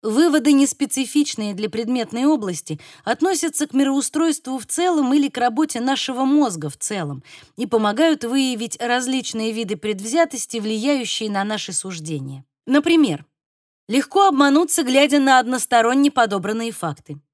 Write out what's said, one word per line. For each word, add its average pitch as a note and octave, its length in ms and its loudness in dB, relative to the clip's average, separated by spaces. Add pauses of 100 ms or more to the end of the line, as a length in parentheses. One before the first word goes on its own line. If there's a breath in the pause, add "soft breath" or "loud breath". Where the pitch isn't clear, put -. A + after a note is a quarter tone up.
Выводы, C#4+ 500 2
неспецифичные C4+ 1000 0
для G#3 140 -6
предметной A#3 580 -2
области, G3+ 520 -2 (240 loud breath)
относятся D4+ 640 0
к - 60 -14
мироустройству C#4 840 0
в A#3 100 -10
целом D#4+ 480 0
или C#4+ 140 2
к - 100 -8
работе B3 420 0
нашего C4 440 -2
мозга A#3+ 440 0
в C#3 80 -10
целом D3 480 -6 (320 loud breath)
и B3 100 -6
помогают D4 560 2
выявить B3 580 -2
различные A#3+ 680 -2
виды G#3+ 260 -6
предвзятости, A3+ 800 -4
влияющие A3 720 -2
на G3 140 -2
наши G#3 300 -6
суждения. D3+ 720 -8 (220)
Например, D4 580 2 (640)
легко D4+ 400 2
обмануться, C#4+ 560 2
глядя C4+ 340 4
на C4+ 220 6
односторонне B3 720 2
подобранные A3 580 0
факты. D3 480 -10 (160)